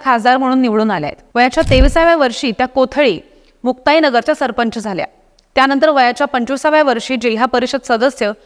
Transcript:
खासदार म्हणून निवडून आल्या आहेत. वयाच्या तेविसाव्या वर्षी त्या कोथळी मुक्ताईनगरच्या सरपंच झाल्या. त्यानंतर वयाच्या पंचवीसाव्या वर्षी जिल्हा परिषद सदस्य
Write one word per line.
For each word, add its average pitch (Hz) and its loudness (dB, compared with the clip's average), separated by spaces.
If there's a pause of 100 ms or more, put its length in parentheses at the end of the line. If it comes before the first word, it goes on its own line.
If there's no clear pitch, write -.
खासदार 247 2
म्हणून 262 0
निवडून 220 0
आल्या 156 -4
आहेत. - -12 (120)
वयाच्या 254 2
तेविसाव्या 330 4
वर्षी 262 -2
त्या 254 -2
कोथळी 254 0 (440)
मुक्ताईनगरच्या 277 0
सरपंच 240 -4
झाल्या. 202 -6 (500)
त्यानंतर 269 2
वयाच्या 269 2
पंचवीसाव्या 277 0
वर्षी 254 -2
जिल्हा 226 -2
परिषद 247 -2
सदस्य 226 -2 (140)